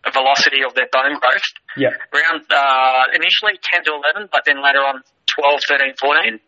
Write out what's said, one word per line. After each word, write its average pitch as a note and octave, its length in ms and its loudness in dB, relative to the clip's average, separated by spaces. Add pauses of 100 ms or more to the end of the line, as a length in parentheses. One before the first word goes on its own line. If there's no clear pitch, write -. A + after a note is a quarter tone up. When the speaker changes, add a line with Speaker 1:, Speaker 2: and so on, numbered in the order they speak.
Speaker 1:
a - 80 -4
velocity C3+ 560 2
of B2 60 -6
their B2+ 180 -2
bone C#3 300 0
growth. - 260 0 (300)
Speaker 2:
Yeah. C#3 160 0 (180)
Speaker 1:
Around, D#3 400 0
uh, C3 520 2 (100)
initially F#3 480 0
ten F3 240 -4
to D#3 80 0
eleven, D#3 380 -4
but C#3+ 140 0
then C#3+ 160 0
later C#3 220 4
on C3+ 200 -2 (240)
twelve, C#3+ 420 2
thirteen, C#3 320 0
fourteen. D3 460 0